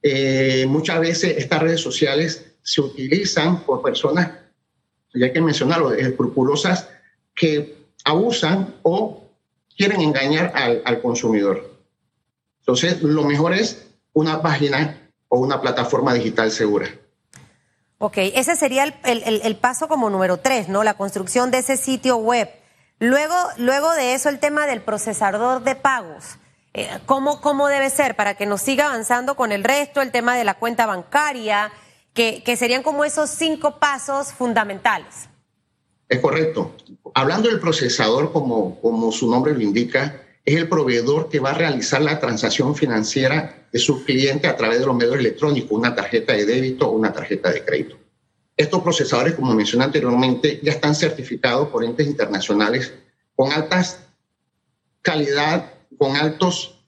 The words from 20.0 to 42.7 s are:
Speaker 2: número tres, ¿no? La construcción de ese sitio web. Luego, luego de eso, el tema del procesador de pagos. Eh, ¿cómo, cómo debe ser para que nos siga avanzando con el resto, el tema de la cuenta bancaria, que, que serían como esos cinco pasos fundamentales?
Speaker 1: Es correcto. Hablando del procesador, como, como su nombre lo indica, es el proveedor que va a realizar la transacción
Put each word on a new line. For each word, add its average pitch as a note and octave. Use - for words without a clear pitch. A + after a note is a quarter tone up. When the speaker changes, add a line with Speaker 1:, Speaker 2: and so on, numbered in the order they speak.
Speaker 2:
número F#3
tres, A3+
¿no? G3
La G#3+
construcción G#3
de B3+
ese B3+
sitio B3+
web. A3+
Luego, C#4+
luego C#4
de B3+
eso, C4+
el C#4
tema D4
del A#3
procesador G#3+
de C4
pagos. A#3
Eh, -
¿cómo, C4+
cómo C#4+
debe C#4
ser C4+
para G3+
que G#3
nos G3+
siga C4+
avanzando B3
con A3+
el G3+
resto, C#4+
el C4
tema B3
de A#3+
la G3+
cuenta A#3
bancaria, G#3+
que, A3+
que A#3+
serían B3
como D4
esos D4+
cinco D#4
pasos C#4
fundamentales? G#3+
Speaker 1:
Es B2+
correcto. D#3
Hablando E3+
del A3
procesador, C3+
como, A2+
como A2+
su A#2
nombre C3+
lo B2
indica, A#2+
es C#3+
el E3
proveedor C#3
que D3+
va C3+
a -
realizar D3
la D3+
transacción B2